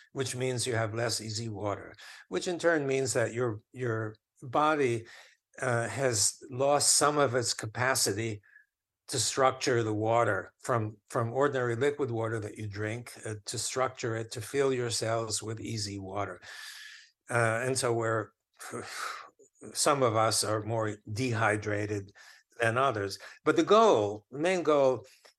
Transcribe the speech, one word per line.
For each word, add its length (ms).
which 220
means 320
you 80
have 180
less 280
easy 280
water, 440
which 180
in 120
turn 260
means 280
that 200
your, 260
your 420
body, 640
uh, 260
has 500
lost 460
some 220
of 180
its 180
capacity 880
to 100
structure 640
the 100
water 680
from, 340
from 240
ordinary 420
liquid 360
water 280
that 180
you 100
drink, 440
uh, 80
to 120
structure 580
it, 160
to 80
fill 320
your 180
cells 540
with 160
easy 400
water. 400
Uh, 340
and 140
so 140
we're, 380
<sighs> 1000
some 300
of 120
us 280
are 200
more 320
dehydrated 1000
than 160
others. 420
But 140
the 60
goal, 680
the 80
main 240
goal, 400